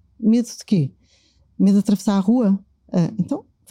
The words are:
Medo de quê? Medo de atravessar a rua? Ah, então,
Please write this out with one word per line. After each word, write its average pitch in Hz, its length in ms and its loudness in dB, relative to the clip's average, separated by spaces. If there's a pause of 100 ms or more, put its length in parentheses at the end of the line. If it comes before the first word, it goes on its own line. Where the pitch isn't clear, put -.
(180)
Medo 233 300 0
de - 180 -20
quê? 156 240 0 (640)
Medo 196 180 2
de 208 40 4
atravessar 202 380 0
a 196 40 2
rua? 202 380 2 (340)
Ah, 170 240 0
então, 277 280 -6 (260)